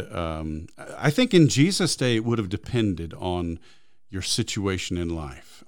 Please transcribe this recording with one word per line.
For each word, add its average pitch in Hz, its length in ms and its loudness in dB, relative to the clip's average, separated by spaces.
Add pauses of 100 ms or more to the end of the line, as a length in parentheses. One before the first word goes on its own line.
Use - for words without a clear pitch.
(140)
um, 80 520 -6 (300)
I 151 140 0
think 254 240 2
in 165 140 10
Jesus' 165 460 4
day, 123 220 0
it 110 80 0
would 117 140 2
have 98 100 -2
depended 92 680 -2
on 87 400 -2 (500)
your 92 140 -8
situation 98 760 -2
in 87 180 -2
life. 71 540 -12